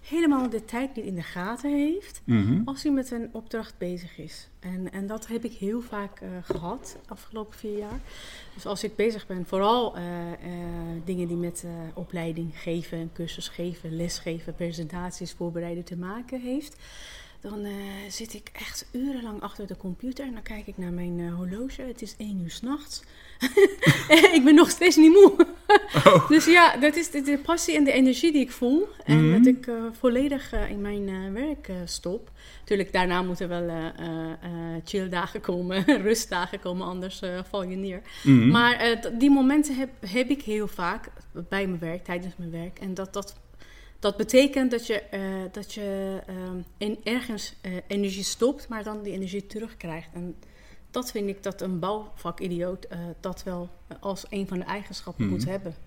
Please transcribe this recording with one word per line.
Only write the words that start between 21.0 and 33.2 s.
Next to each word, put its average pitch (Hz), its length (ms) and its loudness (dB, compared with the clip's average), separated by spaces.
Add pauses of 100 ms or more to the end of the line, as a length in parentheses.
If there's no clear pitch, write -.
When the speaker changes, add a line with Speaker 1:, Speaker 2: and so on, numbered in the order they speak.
Speaker 1:
eh, 170 160 -6
horloge. 190 460 -8
Het 233 200 -10
is 202 160 -12
één 208 260 -6
uur 160 80 -8
's - 100 -12
nachts. 277 420 -8 (360)
<laughs> 330 960 6
Ik 302 100 8
ben 294 120 10
nog 320 140 10
steeds 339 260 4
niet 320 160 12
moe. 381 360 12 (580)
Speaker 2:
Oh. 185 240 10
Speaker 1:
Dus 302 160 8
ja, 339 320 10
dat 294 180 4
is 330 160 -2
de, 294 100 -4
de 285 220 0
passie 330 320 0
en 302 80 6
de 269 80 6
energie 262 400 4
die 294 100 4
ik 247 100 0
voel. 302 360 2 (180)
En 156 240 6
Speaker 2:
Mhm. 175 140 6
Speaker 1:
dat - 20 10 (100)
ik, 254 120 -12
eh, 240 60 -6 (260)
volledig, 262 540 0
eh, 208 160 -2
in 202 120 -6
mijn, 202 280 -4
eh, 190 240 -6
werk, 285 340 -6
eh, 185 80 -8 (100)
stop. - 440 -8 (340)
Tuurlijk, 196 300 -2
daarna 180 280 2